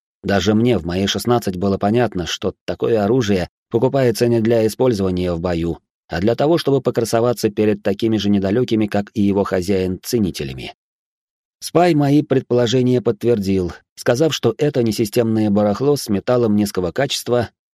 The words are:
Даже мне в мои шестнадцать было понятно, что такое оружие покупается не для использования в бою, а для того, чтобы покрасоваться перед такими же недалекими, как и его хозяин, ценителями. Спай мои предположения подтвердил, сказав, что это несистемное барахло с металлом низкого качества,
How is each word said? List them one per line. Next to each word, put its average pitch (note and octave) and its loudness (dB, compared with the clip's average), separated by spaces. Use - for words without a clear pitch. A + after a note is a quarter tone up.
Даже G2 0
мне A2+ 2
в D2+ -6
мои F#2 -2
шестнадцать G#2 -2
было G2 -2
понятно, G#2 -2
что - -6
такое A2+ -2
оружие G#2 0
покупается A#2+ 0
не A#2 2
для A2+ 2
использования F#2+ 0
в E2+ -4
бою, E2+ -2
а E2 -6
для G#2+ 2
того, D3+ 2
чтобы C#3 0
покрасоваться A#2 0
перед G#2+ 0
такими A2 0
же G2+ 0
недалекими, G#2+ 0
как G#2 -4
и G#2+ 0
его G2+ 2
хозяин, F#2 -2
ценителями. C#2+ -6
Спай E3+ 2
мои D3 4
предположения B2 2
подтвердил, G2+ 0
сказав, C#3+ 0
что A2+ 0
это D3 0
несистемное A2 0
барахло G#2 2
с - -10
металлом A2 0
низкого G2 -2
качества, A#2+ -2